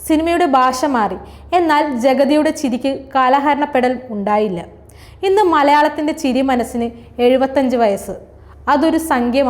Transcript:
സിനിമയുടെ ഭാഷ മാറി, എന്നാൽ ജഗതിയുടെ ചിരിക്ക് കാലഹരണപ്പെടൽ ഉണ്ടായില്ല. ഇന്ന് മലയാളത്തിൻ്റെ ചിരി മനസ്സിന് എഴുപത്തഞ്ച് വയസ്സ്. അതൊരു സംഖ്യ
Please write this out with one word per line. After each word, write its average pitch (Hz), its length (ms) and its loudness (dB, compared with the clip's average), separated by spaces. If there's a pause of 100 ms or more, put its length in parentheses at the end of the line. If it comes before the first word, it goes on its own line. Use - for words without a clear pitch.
സിനിമയുടെ 330 400 0 (120)
ഭാഷ 254 220 0 (160)
മാറി, 196 220 -2 (420)
എന്നാൽ 302 220 2 (220)
ജഗതിയുടെ 285 560 2
ചിരിക്ക് 254 320 -2 (240)
കാലഹരണപ്പെടൽ 269 800 2 (200)
ഉണ്ടായില്ല. 208 440 -2 (720)
ഇന്ന് 403 140 4 (120)
മലയാളത്തിൻ്റെ 302 680 2
ചിരി 269 300 0
മനസ്സിന് 233 380 -4 (360)
എഴുപത്തഞ്ച് 262 580 2
വയസ്സ്. 202 320 -2 (580)
അതൊരു 320 260 2 (100)
സംഖ്യ 247 400 0